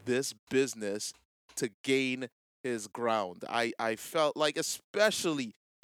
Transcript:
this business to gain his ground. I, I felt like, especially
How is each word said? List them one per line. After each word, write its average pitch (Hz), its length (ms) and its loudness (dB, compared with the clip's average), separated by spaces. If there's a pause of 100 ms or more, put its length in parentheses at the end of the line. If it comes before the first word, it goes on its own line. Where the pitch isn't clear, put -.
this 123 280 0 (180)
business 113 600 0 (440)
to 120 120 -2 (140)
gain 131 440 0 (360)
his 117 240 -4
ground. 107 600 0
I, 117 320 0
I 113 180 0
felt 156 380 0
like, 151 220 2
especially 160 960 0 (300)